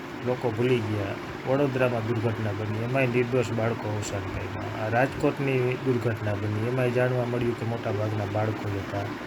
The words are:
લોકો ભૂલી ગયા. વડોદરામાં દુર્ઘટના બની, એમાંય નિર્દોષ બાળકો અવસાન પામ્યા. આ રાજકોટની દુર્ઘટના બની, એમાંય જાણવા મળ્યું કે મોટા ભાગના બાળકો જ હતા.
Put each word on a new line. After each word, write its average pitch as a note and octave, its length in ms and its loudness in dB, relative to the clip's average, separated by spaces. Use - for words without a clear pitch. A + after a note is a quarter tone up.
લોકો B2+ 240 0
ભૂલી A#2+ 280 4
ગયા. G#2 360 -2
વડોદરામાં B2+ 600 2
દુર્ઘટના A2 460 0
બની, G#2+ 300 -2
એમાંય B2+ 240 2
નિર્દોષ A#2+ 440 2
બાળકો A2+ 380 0
અવસાન G#2 320 -4
પામ્યા. G2 680 -6
આ - 20 -2
રાજકોટની C3+ 960 2
દુર્ઘટના A2 500 2
બની, G#2+ 340 -2
એમાંય B2+ 220 2
જાણવા B2 340 2
મળ્યું A#2+ 340 0
કે A#2 80 -4
મોટા A2+ 260 -2
ભાગના G#2 320 0
બાળકો G#2+ 460 0
જ G2+ 60 -2
હતા. G2+ 280 -4